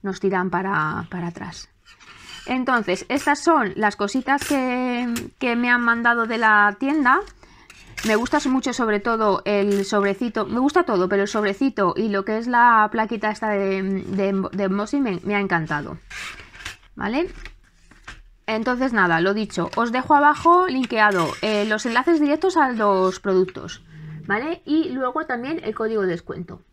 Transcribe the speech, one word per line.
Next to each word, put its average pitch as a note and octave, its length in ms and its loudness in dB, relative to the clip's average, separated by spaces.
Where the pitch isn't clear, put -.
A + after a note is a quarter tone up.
nos G3 180 -6
tiran F#3 280 0
para, E3+ 600 -2
para F3 180 -6
atrás. - 400 -12
Entonces, A#3+ 640 0
estas C#4+ 300 0
son C4 360 2
las G#3 200 0
cositas C4+ 520 -2
que, B3 640 -2
que A#3+ 180 -2
me A#3+ 120 0
han A#3+ 140 4
mandado A#3 440 2
de A3+ 120 -4
la G#3 420 4
tienda. C#4 400 2
Me A3 100 2
gusta B3+ 220 0
mucho B3+ 240 0
sobre A3 260 0
todo A3 460 0
el G3+ 400 2
sobrecito, G3+ 640 -2
me A3+ 120 -4
gusta D4 260 2
todo, F#3 260 0
pero G3 100 2
el G3+ 80 0
sobrecito G#3 680 0
y A3 140 -2
lo G3 160 -2
que G#3+ 140 -4
es A#3 80 -6
la A#3 440 6
plaquita A3 400 -2
esta G#3+ 200 -4
de, G3 320 0
de, G3 720 -2
de G3+ 120 -2
embossing G#3 380 -2
me, F#3+ 200 -2
me G#3 120 -4
ha G3+ 60 0
encantado, E3 580 -4
¿vale? C#4 320 -2
Entonces A#3+ 480 -2
nada, F3 260 4
lo F#3+ 140 2
dicho, - 420 -4
os A#3 160 0
dejo B3+ 220 2
abajo D#4 520 6
linkeado, G#3+ 600 2
eh, G#3 240 0
los G#3+ 180 -2
enlaces C4 360 2
directos D#4 360 2
a C4+ 160 4
los F#3+ 480 2
productos, F#3 640 -2
¿vale? C4+ 380 -4
Y D#4 240 2
luego C4 380 -4
también C4 360 -4
el G#3+ 120 -6
código A3 280 -2
de F#3 60 0
descuento. - 540 -8